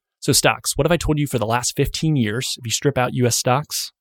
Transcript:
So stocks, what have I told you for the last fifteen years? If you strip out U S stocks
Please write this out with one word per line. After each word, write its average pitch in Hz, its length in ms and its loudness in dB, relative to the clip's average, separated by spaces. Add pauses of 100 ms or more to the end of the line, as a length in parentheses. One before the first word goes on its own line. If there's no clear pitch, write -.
(200)
So - 140 0
stocks, 113 420 0
what 139 100 2
have 160 60 2
I 175 60 4
told 151 220 0
you 147 80 0
for 131 100 -2
the 110 80 -2
last 117 300 -2
fifteen 147 400 0
years? 117 420 -2
If 123 80 -12
you 110 60 -6
strip - 260 0
out 127 160 0
U 127 140 2
S 117 80 0
stocks - 640 -2